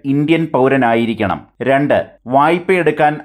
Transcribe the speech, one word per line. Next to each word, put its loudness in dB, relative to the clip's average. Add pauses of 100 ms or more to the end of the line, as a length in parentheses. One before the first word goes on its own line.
ഇന്ത്യൻ 0
പൗരനായിരിക്കണം. 0 (160)
രണ്ട്, 0 (200)
വായ്പയെടുക്കാൻ 0